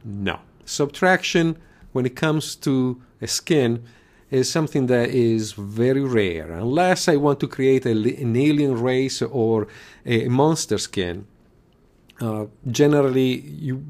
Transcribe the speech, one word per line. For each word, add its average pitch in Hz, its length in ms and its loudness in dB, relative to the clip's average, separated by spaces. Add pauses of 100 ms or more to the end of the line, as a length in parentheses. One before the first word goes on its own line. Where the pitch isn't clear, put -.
No. 101 360 -6 (240)
Subtraction, 165 920 0 (360)
when 127 120 -2
it 127 100 -4
comes 156 420 -2
to 127 440 -2 (220)
a 120 40 -6
skin, 120 560 0 (480)
is 131 200 0
something 147 360 0
that 120 240 2
is 113 420 2
very 117 500 0
rare. 90 500 0
Unless 139 560 0
I 156 80 4
want 143 240 2
to - 80 -4
create 131 380 2
a 113 80 2
li-, 110 220 0
an 120 200 -2
alien 143 440 2
race 127 420 0
or 113 440 0 (380)
a 117 240 0
monster 139 500 2
skin, 90 480 -6 (920)
uh, 107 260 -4 (240)
generally, 131 680 2
you, 147 360 -8 (140)